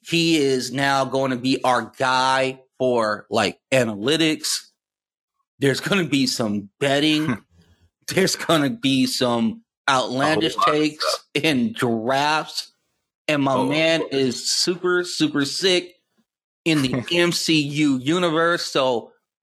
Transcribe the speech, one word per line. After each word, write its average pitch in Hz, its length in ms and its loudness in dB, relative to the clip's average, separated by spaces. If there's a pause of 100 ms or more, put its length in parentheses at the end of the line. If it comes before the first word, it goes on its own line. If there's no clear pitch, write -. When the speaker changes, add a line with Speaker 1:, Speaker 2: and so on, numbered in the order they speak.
Speaker 1:
He 165 360 2
is 131 340 0
now 139 340 0
going 131 260 -2
to 123 60 -4
be 131 260 0
our 120 340 0
guy 131 640 0 (180)
for, 113 500 0
like, 104 300 0 (120)
analytics. 135 960 0 (920)
There's 131 200 2
gonna 185 260 0
be 139 220 0
some 104 420 -4 (100)
betting. 143 640 0 (300)
Speaker 2:
<laughs> - 340 -20
Speaker 1:
There's - 280 0
gonna 147 340 0
be 131 360 0
some 120 580 -2 (260)
outlandish 135 680 0
Speaker 2:
A - 40 -4
whole 151 140 2
lot - 20 2
of 151 60 2
Speaker 1:
takes 151 300 -2
Speaker 2:
stuff. - 320 -6
Speaker 1:
and 123 320 0
drafts. 135 960 -2 (580)
And 143 140 2
my 135 100 2
Speaker 2:
Oh, 131 120 2
Speaker 1:
man 160 360 2
Speaker 2:
of - 100 -6
course. 135 120 0
Speaker 1:
is 120 280 -2
super, 180 540 0
super 147 400 -2
sick 180 500 -2 (720)
in 156 160 2
the 127 260 -2
Speaker 2:
<laughs> - 60 -6
Speaker 1:
M 175 180 2
C 160 300 0
U 143 360 0
universe. 165 680 0
So 131 460 0 (320)